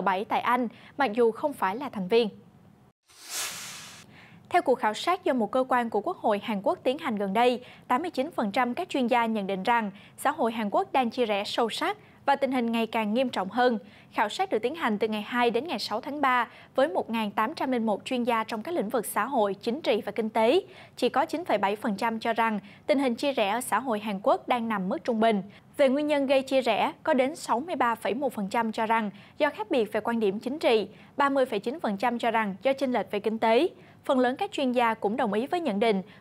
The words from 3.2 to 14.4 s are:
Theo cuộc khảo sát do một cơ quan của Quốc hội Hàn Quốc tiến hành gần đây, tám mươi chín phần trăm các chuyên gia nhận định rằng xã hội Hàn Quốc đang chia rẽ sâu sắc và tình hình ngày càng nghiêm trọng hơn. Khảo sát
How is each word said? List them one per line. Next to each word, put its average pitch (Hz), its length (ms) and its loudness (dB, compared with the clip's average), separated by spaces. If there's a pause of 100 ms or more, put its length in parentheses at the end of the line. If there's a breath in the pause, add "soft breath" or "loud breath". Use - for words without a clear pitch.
Theo 349 120 4
cuộc 254 140 4
khảo 214 180 0
sát 349 300 -2
do 302 100 2
một 226 180 0
cơ 262 180 2
quan 240 200 2
của 208 120 0
Quốc 359 160 -4
hội 208 260 2
Hàn 208 200 -4
Quốc - 200 0
tiến 254 140 0
hành 285 180 -4
gần 196 180 -2
đây, 240 280 2 (260 loud breath)
tám 254 140 0
mươi 359 100 -6
chín 302 200 -4
phần 214 200 -2
trăm 240 220 0
các 359 160 -6
chuyên 254 180 0
gia 233 180 2
nhận 220 220 -2
định 190 160 -4
rằng 226 280 0 (260 loud breath)
xã - 140 0
hội 285 200 0
Hàn 220 180 -4
Quốc 370 240 -2
đang 254 160 2
chia 247 160 -2
rẽ 208 180 0
sâu 226 260 -2
sắc 359 280 -4 (280 loud breath)
và 277 100 4
tình 269 160 0
hình 233 200 0
ngày 226 160 0
càng 214 260 -2
nghiêm 254 160 0
trọng 190 200 -4
hơn. 240 300 2 (320 loud breath)
Khảo 214 180 0
sát 381 200 -4